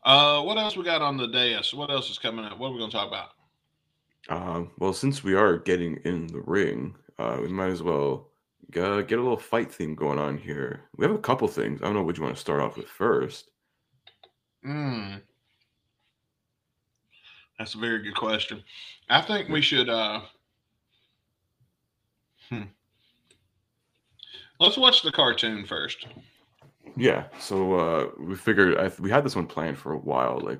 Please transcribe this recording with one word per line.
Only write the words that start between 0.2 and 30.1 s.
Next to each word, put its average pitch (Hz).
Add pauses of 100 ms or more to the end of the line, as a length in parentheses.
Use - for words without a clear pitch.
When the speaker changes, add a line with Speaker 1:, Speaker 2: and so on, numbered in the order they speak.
Speaker 1:
what 208
else 214
we 185
got 165
on 143
the 123
dais? 117
What 143
else 131
is -
coming 113
up? 104
What 127
are -
we 123
gonna 110
talk 104
about? 95 (1000)
Speaker 2:
Um, 87
well, 95
since 139
we 95
are 95
getting 87
in 85
the 82
ring, 78 (200)
uh, 58
we 57
might 95
as 90
well 71 (400)
g-, 85
get 101
a -
little 123
fight -
theme 78
going 76
on 73
here. 69
We -
have 208
a -
couple 127
things. -
I -
don't 104
know 101
what 80
you 80
wanna 62
start 73
off 64
with -
first. - (1120)
Speaker 1:
Hmm. 131 (2500)
That's 110
a -
very 113
good 101
question. 107 (440)
I 139
think 196
we 151
should, 131
uh, 110 (2250)
hmm. 113 (2000)
Let's 214
watch 254
the 156
cartoon 113
first. 78 (880)
Speaker 2:
Yeah, - (140)
so, 95
uh, 82 (120)
we 87
figured, 95
I 95
th-, -
we 95
had 139
this 120
one 87
planned 78
for 69
a 76
while, 64